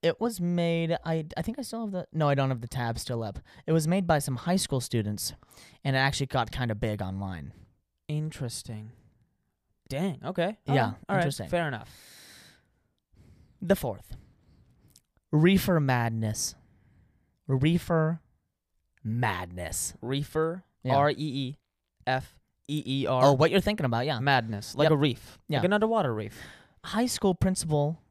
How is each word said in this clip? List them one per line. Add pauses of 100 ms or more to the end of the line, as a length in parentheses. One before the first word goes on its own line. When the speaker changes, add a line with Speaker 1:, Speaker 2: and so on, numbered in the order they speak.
Speaker 1:
it
was
made,
I, (120)
I
think
I
still
have
the,
no,
I
don't
have
the
tab
still
up. (280)
It
was
made
by
some
high
school
students, (520)
and
it
actually
got
kinda
big
online. (560)
Speaker 2:
Interesting. (960)
Dang,
okay.
Speaker 1:
Yeah,
Speaker 2:
Okay, (260)
all
right,
Speaker 1:
interesting.
Speaker 2:
fair
enough. (1700)
Speaker 1:
The
fourth. (1160)
Reefer
Madness. (920)
Reefer (840)
Madness.
Speaker 2:
Reefer, (180)
Speaker 1:
Yeah.
Speaker 2:
R
E
E (500)
F (300)
E
E
R.
Speaker 1:
Oh,
what
you're
thinking
about,
yeah.
Speaker 2:
Madness,
like
Speaker 1:
Yep.
Speaker 2:
a
reef, (100)
like
Speaker 1:
Yeah.
Speaker 2:
an
underwater
reef. (460)
Speaker 1:
High
school
principal